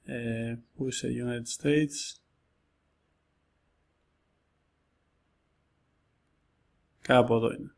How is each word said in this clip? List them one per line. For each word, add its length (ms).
Ε, 540
πού 120
είσαι, 220
United 540
States; 560
Κάπου 320
εδώ 180
είναι. 260